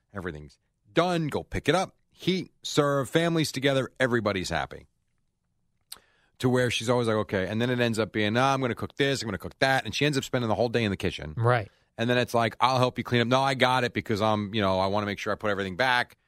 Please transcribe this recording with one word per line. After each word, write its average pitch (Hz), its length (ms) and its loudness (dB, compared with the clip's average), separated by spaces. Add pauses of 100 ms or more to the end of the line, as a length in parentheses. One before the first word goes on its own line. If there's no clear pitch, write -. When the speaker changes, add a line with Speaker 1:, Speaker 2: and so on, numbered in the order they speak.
(160)
Speaker 1:
Everything's 76 420 -10 (340)
done. 170 360 0
Go 101 160 -4
pick - 260 -4
it 156 60 4
up. 185 200 -2 (220)
Heat, 180 320 -2 (140)
serve, 143 460 0
families 165 420 0
together, 135 380 0 (100)
everybody's 107 500 0
happy. 71 380 -6 (1500)
To 127 100 0
where 123 200 2
she's 117 200 -4
always 123 180 2
like, 110 100 0
"Okay." 98 300 -2
And 107 140 -4
then 123 80 0
it 123 100 0
ends 117 180 0
up 107 140 -2
being, 107 220 0
"No, 123 100 2
I'm 135 160 2
gonna 120 160 -2
cook - 220 -10
this, 139 240 0
I'm 110 60 -8
gonna 95 100 -6
cook - 220 -12
that." 135 260 2
And 107 100 -8
she 139 100 0
ends 147 120 0
up 127 80 -2
spending 120 240 -2
the 104 60 2
whole 113 140 2
day 117 140 0
in 101 80 0
the 92 60 -2
kitchen. 78 400 -6
Speaker 2:
Right. 117 340 2 (260)
Speaker 1:
And 117 120 0
then 123 80 4
it's 120 160 0
like, 117 260 0
"I'll 127 180 2
help 127 200 2
you 113 80 -4
clean 120 160 2
up." 117 60 2
"No, 131 140 4
I 139 120 0
got 127 320 2
it 113 80 -4
because 104 280 -2
I'm, 104 320 0
you 110 80 0
know, 95 180 2
I 95 80 0
wanna 104 180 -2
make 101 120 -4
sure 104 140 -6
I 95 60 -2
put 107 120 -2
everything 95 280 -2
back." 123 400 0 (100)